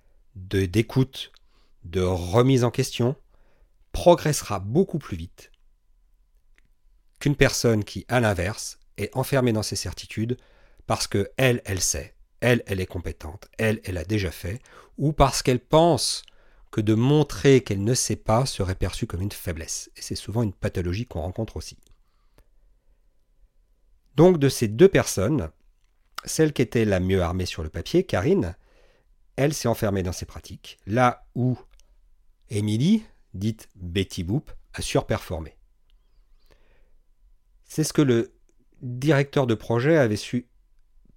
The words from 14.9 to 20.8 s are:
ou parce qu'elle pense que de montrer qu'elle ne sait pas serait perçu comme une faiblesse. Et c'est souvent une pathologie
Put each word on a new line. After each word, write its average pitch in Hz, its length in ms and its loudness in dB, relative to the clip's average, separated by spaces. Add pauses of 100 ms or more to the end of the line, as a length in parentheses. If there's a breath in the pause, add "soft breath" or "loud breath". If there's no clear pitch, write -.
ou 151 160 -2
parce 139 300 2
qu'elle 123 180 2
pense 160 600 2 (480 soft breath)
que 113 120 -4
de 107 120 2
montrer 135 680 4
qu'elle 98 200 -4
ne 117 120 0
sait 113 220 -2
pas 113 280 0
serait 92 300 -4
perçu - 320 -4
comme 90 160 -6
une 101 100 -6
faiblesse. - 640 -10
Et - 60 -16
c'est - 120 -8
souvent 107 280 -4
une 104 100 -2
pathologie 95 540 -4